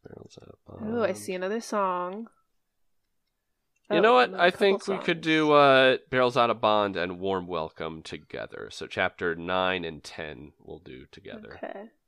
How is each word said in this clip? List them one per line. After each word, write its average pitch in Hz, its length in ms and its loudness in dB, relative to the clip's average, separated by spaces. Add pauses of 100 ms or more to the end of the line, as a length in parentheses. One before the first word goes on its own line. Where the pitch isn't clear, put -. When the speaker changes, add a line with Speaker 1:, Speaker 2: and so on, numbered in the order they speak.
Speaker 1:
Barrels - 360 -20
Out - 80 -20
of - 300 -20
Bond. 220 140 -6
Speaker 2:
Ooh, 233 100 0
I 190 100 -2
see 196 200 -10
another 190 260 -6
song. 190 680 -4 (1600)
Speaker 1:
You 208 60 2
Speaker 2:
Oh, 175 40 4
Speaker 1:
know 226 120 6
what? 247 160 4
Speaker 2:
another 185 140 0
Speaker 1:
I 180 80 6
Speaker 2:
couple - 80 -14
Speaker 1:
think 202 280 2
we 196 120 -4
could 170 180 -2
Speaker 2:
songs. 160 80 -14
Speaker 1:
do, 156 260 2
uh, 135 460 6 (120)
Barrels 127 280 2
Out 120 140 4
of 110 100 -2
Bond 104 340 2
and 90 240 -4
Warm 95 280 -2
Welcome 80 560 -8
together. - 680 -12
So - 160 -12
chapter 92 480 -2
nine 90 480 -2
and 80 200 -10
ten 73 560 -14
we'll 80 200 -18
do 67 320 -20
together. - 500 -20
Speaker 2:
Okay. 202 240 -14 (220)